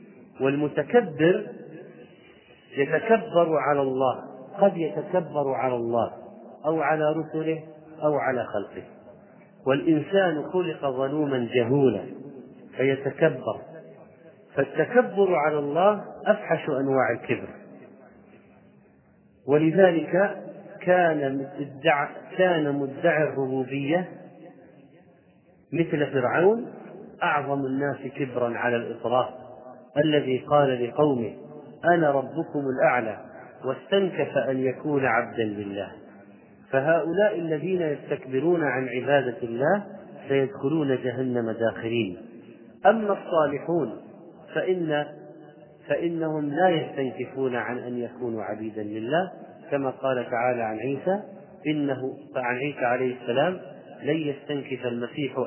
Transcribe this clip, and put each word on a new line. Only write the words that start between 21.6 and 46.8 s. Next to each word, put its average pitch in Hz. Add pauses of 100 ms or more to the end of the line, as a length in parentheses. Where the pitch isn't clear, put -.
كان 160
مدعي 147
الربوبية 135 (1600)
مثل 156
فرعون 151 (580)
أعظم 139
الناس 135 (180)
كبرا 123
على 120
الإطلاق، 117 (680)
الذي 131
قال 131
لقومه: 123 (600)
"أنا 160
ربكم 139 (200)
الأعلى"، 120 (480)
واستنكف 156
أن 131
يكون 131
عبدا 117
لله. 101 (800)
فهؤلاء 165
الذين 165
يستكبرون 147
عن 131
عبادة 123
الله 139 (440)
سيدخلون 139
جهنم 123
داخرين. 110 (680)
أما 208
الصالحون 156 (600)
فإن، 156 (840)
فإنهم 156
لا 165
يستنكفون 135